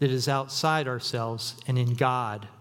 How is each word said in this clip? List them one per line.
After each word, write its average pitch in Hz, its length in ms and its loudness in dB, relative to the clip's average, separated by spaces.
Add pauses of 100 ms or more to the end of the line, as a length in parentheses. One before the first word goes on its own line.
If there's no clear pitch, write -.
that 139 100 4
is 127 180 0
outside 139 600 0
ourselves 117 680 -4 (140)
and 127 100 4
in 123 160 2
God. 120 540 0 (120)